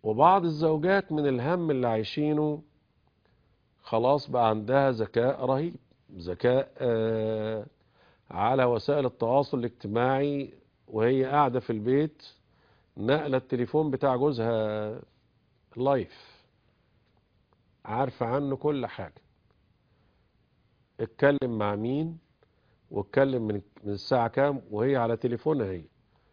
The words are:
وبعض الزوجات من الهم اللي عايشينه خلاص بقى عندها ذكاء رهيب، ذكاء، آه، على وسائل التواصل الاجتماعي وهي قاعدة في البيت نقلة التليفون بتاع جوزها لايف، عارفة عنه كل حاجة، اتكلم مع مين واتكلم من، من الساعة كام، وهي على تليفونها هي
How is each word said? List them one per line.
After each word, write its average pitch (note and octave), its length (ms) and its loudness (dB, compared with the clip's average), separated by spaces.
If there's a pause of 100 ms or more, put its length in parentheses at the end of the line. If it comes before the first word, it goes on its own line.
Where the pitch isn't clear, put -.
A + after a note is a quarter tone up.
وبعض D#3 420 4
الزوجات D#3+ 680 0
من D3+ 140 0
الهم D3+ 440 0
اللي B2+ 180 2
عايشينه D3+ 760 0 (1200)
خلاص B2+ 480 0
بقى A#2 180 2
عندها B2 420 2
ذكاء B2 540 0
رهيب، C#3+ 320 -2 (400)
ذكاء، G#2+ 640 0
آه، A2 880 -2 (640)
على B2 340 2
وسائل B2+ 420 0
التواصل B2+ 520 0
الاجتماعي C3 960 -2 (340)
وهي A#2+ 360 2
قاعدة C3 360 2
في - 100 -12
البيت C3 560 0 (720)
نقلة C3+ 380 0
التليفون C3 540 0
بتاع C3 260 0
جوزها A2+ 840 -2 (760)
لايف، C3 680 -4 (1400)
عارفة B2 420 -4
عنه C3+ 300 -2
كل C#3 300 -2
حاجة، - 360 -12 (1800)
اتكلم C3 580 0
مع G#2 160 -2
مين C#3+ 440 -4 (720)
واتكلم B2+ 560 0
من، G#2+ 80 -2 (300)
من G#2 80 -4
الساعة A#2 360 0
كام، C#3 420 0
وهي A#2+ 260 0
على A#2 200 0
تليفونها B2 500 -2
هي F2+ 160 -8 (500)